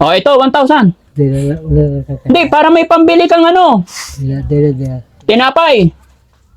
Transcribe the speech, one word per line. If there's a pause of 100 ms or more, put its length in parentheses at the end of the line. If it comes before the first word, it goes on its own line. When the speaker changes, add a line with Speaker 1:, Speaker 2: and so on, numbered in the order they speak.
Speaker 1:
o,
ito,
one
thousand. (240)
Speaker 2:
Di
na,
wala
na
kaka-
Speaker 1:
Hindi,
para
may
pambili
kang
ano. (280)
Speaker 2:
Di
na,
di
na,
di
na. (260)
Speaker 1:
Tinapay. (800)